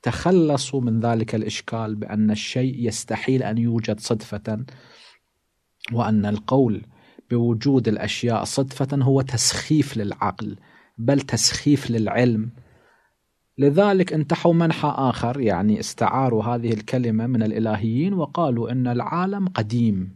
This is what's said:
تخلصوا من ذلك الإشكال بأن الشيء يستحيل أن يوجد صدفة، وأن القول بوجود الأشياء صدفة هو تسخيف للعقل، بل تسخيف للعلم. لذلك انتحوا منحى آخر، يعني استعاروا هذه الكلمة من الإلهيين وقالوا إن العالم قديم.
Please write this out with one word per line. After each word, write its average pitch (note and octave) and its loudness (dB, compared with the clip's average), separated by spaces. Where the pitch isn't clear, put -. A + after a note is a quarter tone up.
تخلصوا C#3+ 2
من A#2 0
ذلك A2+ 0
الإشكال A2 -6
بأن G#2+ 0
الشيء B2+ -2
يستحيل A2+ -2
أن G#2+ -2
يوجد A2+ 0
صدفة، G#2+ -4
وأن A2 2
القول A2 0
بوجود A#2 2
الأشياء A2 -2
صدفة C3+ -4
هو C3+ 2
تسخيف - 0
للعقل، G2+ -4
بل C3+ 2
تسخيف C3+ 0
للعلم. A2+ 2
لذلك F#3 4
انتحوا D#3+ 2
منحى D#3+ 2
آخر، B2+ 0
يعني G#2 2
استعاروا A#2 0
هذه A#2 -2
الكلمة A2+ -2
من A#2+ 0
الإلهيين A2 0
وقالوا C#3 0
إن B2+ 0
العالم F3+ -2
قديم. G#2+ -2